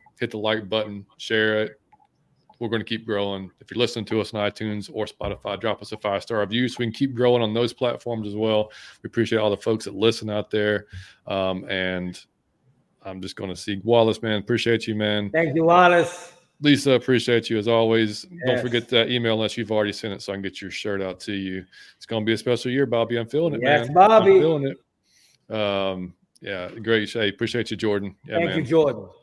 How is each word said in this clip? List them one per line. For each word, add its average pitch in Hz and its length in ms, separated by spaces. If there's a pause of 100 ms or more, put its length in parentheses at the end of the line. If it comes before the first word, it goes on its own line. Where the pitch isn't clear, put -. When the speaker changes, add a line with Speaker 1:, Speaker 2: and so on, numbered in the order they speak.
(200)
Speaker 1:
Hit 117 120
the 110 80
like 107 280
button, 104 380 (120)
share 110 440
it. - 180 (800)
We're 117 100
gonna 107 140
keep 113 220
growing. 101 440 (120)
If - 100
you're - 80
listening 113 260
to 110 160
us - 120
on 104 160
iTunes 104 440
or 107 120
Spotify, 101 540
drop 107 220
us 101 100
a 107 60
five-star 104 420
review 110 300
so - 100
we 120 60
can 113 80
keep 135 200
growing 123 280
on 107 120
those 117 200
platforms 120 540
as 101 80
well. 107 360 (320)
We 113 40
appreciate 110 320
all 107 100
the 101 80
folks 110 280
that 98 100
listen 110 340
out 104 200
there. 104 380 (400)
Um, 92 420
and 92 500 (840)
I'm 95 180
just 95 140
gonna 95 200
see 98 280
Wallace, 113 380
man. 107 180
Appreciate 113 480
you, 110 80
man. 104 360
Speaker 2:
Thank 156 240
you, 165 100
Wallace. 175 680 (300)
Speaker 1:
Lisa, 143 300
appreciate 120 580
you 113 80
as 104 100
always. 113 540
Don't - 240
Speaker 2:
Yes. 127 160
Speaker 1:
forget 120 280
that 117 220
email 117 220
unless 110 240
you've 110 140
already 107 200
sent 101 220
it 98 80
so - 100
I 98 40
can 98 80
get 95 180
your 92 100
shirt 98 300
out 92 200
to 104 120
you. 95 320 (320)
It's - 80
gonna 110 180
be 110 80
a 110 60
special 123 340
year, 139 140
Bobby. 117 320
I'm 113 100
feeling 151 280
it, 120 60
Speaker 2:
Yes, 139 260
Speaker 1:
man. 139 80
Speaker 2:
Bobby. 196 400
Speaker 1:
I'm 185 40
feeling 151 280
it. 139 100 (720)
Um, 98 640 (280)
yeah, 92 280 (120)
great. 107 300
Hey, 107 180
appreciate 113 420
you, 110 60
Jordan. 101 380 (100)
Yeah, - 120
Speaker 2:
Thank 170 120
Speaker 1:
man. - 100
Speaker 2:
you, 147 60
Jordan. 127 420 (160)